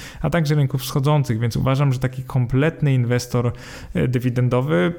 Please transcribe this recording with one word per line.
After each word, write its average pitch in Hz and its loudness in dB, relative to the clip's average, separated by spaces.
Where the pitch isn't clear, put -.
a 156 0
także 156 0
rynków 135 0
wschodzących, 139 0
więc 117 -2
uważam, 135 2
że 123 -2
taki 127 -4
kompletny 135 0
inwestor, 120 0
e, 180 2
dywidendowy 123 0